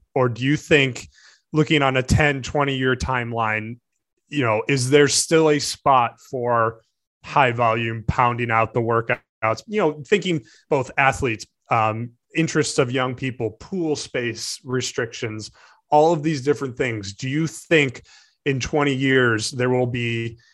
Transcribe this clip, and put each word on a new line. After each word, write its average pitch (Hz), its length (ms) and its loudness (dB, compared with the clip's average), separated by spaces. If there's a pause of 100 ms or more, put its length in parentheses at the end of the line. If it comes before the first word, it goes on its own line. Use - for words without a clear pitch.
(140)
Or 127 140 2
do 117 140 -4
you 143 140 0
think, 139 520 0 (440)
looking 151 300 2
on 131 160 2
a 131 40 0
ten, 143 400 2
twenty 139 320 -2
year 131 220 0
timeline, 113 840 -4 (500)
you 143 160 -2
know, 110 220 2
is 131 220 0
there 143 200 8
still 160 420 2
a 147 80 2
spot 127 600 0
for 117 600 -2 (420)
high 131 300 2
volume 113 560 -2
pounding 120 420 0
out 113 220 2
the 123 80 -2
workouts? 113 840 -2
You 208 140 -4
know, 151 260 -2
thinking 180 360 0 (280)
both 135 260 0
athletes, 135 500 0 (240)
um, 113 420 0 (220)
interests 160 440 0
of 131 120 2
young 131 240 -2
people, 117 360 -6 (100)
pool 165 340 -4
space - 720 -6
restrictions, 120 840 -6 (400)
all 156 240 6
of 151 80 -4
these 151 200 -4
different 131 360 -2
things. 107 340 -4
Do 131 160 -8
you 151 180 -2
think 147 560 0 (420)
in 135 140 0
twenty 143 360 0
years, 127 580 2
there 123 180 0
will 127 160 2
be 117 520 -6 (160)